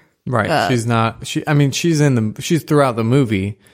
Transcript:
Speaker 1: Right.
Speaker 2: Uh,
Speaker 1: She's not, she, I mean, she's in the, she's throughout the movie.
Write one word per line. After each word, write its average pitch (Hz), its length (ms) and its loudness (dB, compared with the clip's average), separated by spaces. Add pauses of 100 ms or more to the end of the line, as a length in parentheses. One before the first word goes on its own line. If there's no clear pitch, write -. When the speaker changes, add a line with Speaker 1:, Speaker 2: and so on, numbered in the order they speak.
(280)
Speaker 1:
Right. 117 220 -2
Speaker 2:
Uh, 110 200 0
Speaker 1:
She's 120 160 -2
not, 113 400 -2
she, - 220 -6
I 156 80 0
mean, 143 160 4
she's 160 280 0
in 143 160 4 (180)
the, - 80 -14
she's 160 220 -2
throughout 139 320 2
the 113 80 -2
movie. 113 560 0 (140)